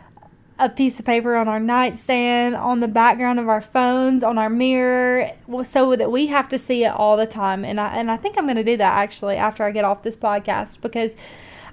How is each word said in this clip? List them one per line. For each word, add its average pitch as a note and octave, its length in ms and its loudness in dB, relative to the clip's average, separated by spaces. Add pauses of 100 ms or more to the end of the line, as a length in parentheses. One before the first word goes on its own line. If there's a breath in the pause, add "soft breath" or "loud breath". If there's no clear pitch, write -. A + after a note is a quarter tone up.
(600 loud breath)
a B3+ 100 2
piece B3+ 300 0
of A3 60 -12
paper A#3 300 0
on A3+ 140 0
our A3 100 -2
nightstand, A#3+ 960 0
on A#3+ 240 -2
the A#3+ 80 0
background A#3+ 520 2
of A3+ 100 -2
our G#3+ 100 2
phones, B3+ 640 0
on A3+ 140 0
our A3 120 0
mirror, B3+ 840 2 (160)
well, B3 180 -6
so B3+ 300 4
that A3 160 0
we C#4+ 160 0
have C#4 220 0
to C4+ 80 -4
see A#3+ 280 0
it - 80 0
all G#3+ 240 4
the A3 80 2
time. G3 400 -4
And G#3 160 -4
I, - 160 -4
and A#3 120 -4
I A3+ 60 -2
think G4+ 220 -6
I'm D#4 100 -2
gonna A3+ 160 0
do A#3 140 2
that G3 260 2
actually G3+ 320 -4
after G#3+ 300 -2
I G#3 60 0
get G#3 120 -2
off G3+ 200 -2
this A3+ 120 -6
podcast, G3+ 640 -4
because A3+ 380 -6 (560 loud breath)